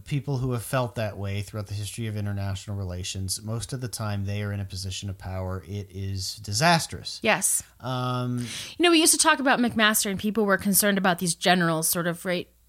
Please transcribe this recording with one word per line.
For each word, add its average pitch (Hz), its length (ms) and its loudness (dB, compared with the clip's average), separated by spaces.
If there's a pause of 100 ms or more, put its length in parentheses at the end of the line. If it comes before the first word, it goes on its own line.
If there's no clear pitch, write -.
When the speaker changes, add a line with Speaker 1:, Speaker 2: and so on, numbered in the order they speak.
Speaker 1:
people 143 320 -2
who 127 140 0
have 117 100 -2
felt 127 340 -2
that 104 220 -2
way 101 240 -2
throughout 104 260 -8
the 104 60 -6
history 104 320 -6
of 107 100 -4
international 101 600 -4
relations. 92 640 -4
Most 110 300 -6
of 131 80 -6
the 127 80 -6
time 104 360 -4
they 101 180 -2
are 101 100 -2
in 101 80 -2
a 98 40 -4
position 95 460 -8
of 92 80 -8
power, 92 500 -6
it 101 220 -6
is 98 460 -6
disastrous. 147 840 0
Speaker 2:
Yes. 196 400 2 (180)
Speaker 1:
Um, 123 680 -2 (320)
Speaker 2:
You 320 60 2
know, 349 60 6
we 339 100 8
used 320 120 6
to 311 60 2
talk 311 220 4
about 254 200 4
McMaster 220 500 4
and 190 80 -2
people 214 260 0
were 196 140 4
concerned 196 400 4
about 185 200 4
these 175 160 0
generals 170 540 4
sort 170 180 0
of, 170 180 -4
right, 180 240 -2 (200)